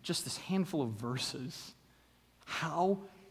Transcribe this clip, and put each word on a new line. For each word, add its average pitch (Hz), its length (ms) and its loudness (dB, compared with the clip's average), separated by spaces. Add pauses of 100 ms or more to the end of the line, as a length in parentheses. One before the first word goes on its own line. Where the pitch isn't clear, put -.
just - 200 -2
this - 120 -6
handful 175 460 0
of 117 80 2
verses 123 840 -4 (720)
how 180 540 4 (320)